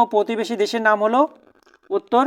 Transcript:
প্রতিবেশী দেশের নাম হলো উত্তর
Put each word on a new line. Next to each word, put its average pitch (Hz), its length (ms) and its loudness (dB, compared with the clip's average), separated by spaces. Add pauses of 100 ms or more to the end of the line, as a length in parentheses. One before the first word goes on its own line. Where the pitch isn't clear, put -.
প্রতিবেশী 226 500 -2
দেশের 208 260 -4
নাম 214 240 2
হলো 233 160 2 (680)
উত্তর 262 380 0